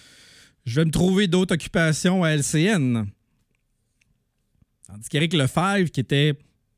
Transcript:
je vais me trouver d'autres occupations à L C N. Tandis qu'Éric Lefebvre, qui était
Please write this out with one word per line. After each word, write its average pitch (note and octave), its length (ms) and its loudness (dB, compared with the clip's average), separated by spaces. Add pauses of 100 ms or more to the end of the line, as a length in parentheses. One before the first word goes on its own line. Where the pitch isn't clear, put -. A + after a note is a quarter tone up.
(640)
je B2 160 -2
vais E3+ 40 4
me D#3+ 80 0
trouver F#3 340 2
d'autres F#3 280 0
occupations E3 680 0
à D#3+ 80 2
L D3 140 0
C D#3 180 0
N. C3 440 0 (1800)
Tandis G#2 220 -18
qu'Éric D#3 260 -2
Lefebvre, E3+ 560 0
qui - 100 -6
était C#3+ 340 0 (420)